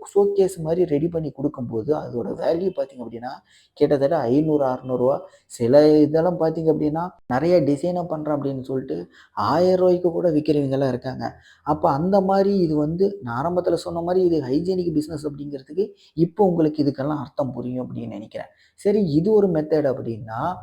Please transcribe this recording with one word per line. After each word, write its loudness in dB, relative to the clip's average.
ஷோகேஸ் 2
மாதிரி 0
ரெடி 0
பண்ணி -4
கொடுக்கும்போது, -4
அதோட -6
வேல்யூ -2
பார்த்தீங்க -8
அப்படின்னா, -12
கிட்டத்தட்ட 2
ஐந்நூறு, 2
அறுநூறுவா. 0
சில 4
இதெல்லாம் 2
பார்த்தீங்க 0
அப்படின்னா, -2
நிறைய 2
டிசைனா 0
பண்றேன் -4
அப்படின்னு -6
சொல்லிட்டு -6
ஆயிரம் 2
ரூபாய்க்கு 4
கூட 0
விக்கிறவங்க 0
எல்லாம் 0
இருக்காங்க. -8
அப்ப -2
அந்த 2
மாதிரி 2
இது 2
வந்து 0
நான் -8
ஆரம்பத்துல 0
சொன்ன -6
மாதிரி 2
இது 2
ஹைஜீனிக் -2
பிசினஸ் -4
அப்படிங்கிறதுக்கு -6
இப்போ 2
உங்களுக்கு 2
இதுக்கெல்லாம் -4
அர்த்தம் -6
புரியும் -8
அப்படின்னு -10
நினைக்கிறேன். -14
சரி, 2
இது 2
ஒரு 6
மெத்தட் 0
அப்படின்னா, -8